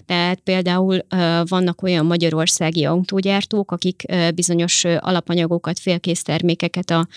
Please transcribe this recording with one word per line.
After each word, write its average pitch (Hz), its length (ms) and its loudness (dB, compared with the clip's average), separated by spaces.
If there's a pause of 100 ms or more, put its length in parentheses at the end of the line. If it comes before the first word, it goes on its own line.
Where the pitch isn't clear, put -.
tehát 180 320 0
például, 185 600 2 (100)
ö, 170 400 2
vannak 180 340 0
olyan 175 240 2
magyarországi 165 800 0
autógyártók, 196 840 0
akik, 180 380 -4
ö, 170 220 2
bizonyos, 170 540 0
ö, 170 160 2
alapanyagokat, 170 800 -2
félkész 175 440 -2
termékeket 170 680 -2
a, 165 260 2